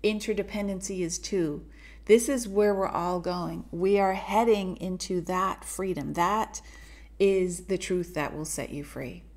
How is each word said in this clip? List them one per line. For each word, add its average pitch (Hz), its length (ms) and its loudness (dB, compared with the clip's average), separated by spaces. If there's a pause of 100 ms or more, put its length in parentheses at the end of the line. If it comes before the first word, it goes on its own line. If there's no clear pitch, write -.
Interdependency 202 960 -2
is 170 180 -2
two. 165 480 -2 (400)
This 233 240 8
is 240 180 0
where 202 280 4
we're 190 120 0
all 180 320 0
going. 170 520 -4
We 190 280 4
are 190 140 4
heading 202 640 2
into 185 440 -4
that 185 440 -2
freedom. 160 480 -4
That 196 480 0 (560)
is 185 480 2
the 190 120 -2
truth 180 360 -2
that 147 200 -4
will 151 120 -8
set - 240 -6
you 143 140 -8
free. 139 400 -12 (140)